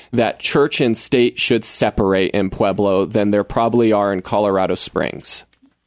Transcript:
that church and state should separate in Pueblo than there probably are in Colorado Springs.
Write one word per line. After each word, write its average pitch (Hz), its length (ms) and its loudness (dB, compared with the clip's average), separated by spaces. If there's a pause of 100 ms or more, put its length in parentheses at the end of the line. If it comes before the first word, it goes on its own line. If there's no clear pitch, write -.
(100)
that 117 300 0
church - 400 0
and 117 180 2
state - 400 0
should 113 260 0
separate 95 680 0
in 98 180 0
Pueblo 98 540 0
than 104 260 0
there 101 140 0
probably 117 480 2
are 101 200 0
in 92 100 -4
Colorado 98 520 0
Springs. - 680 -6 (420)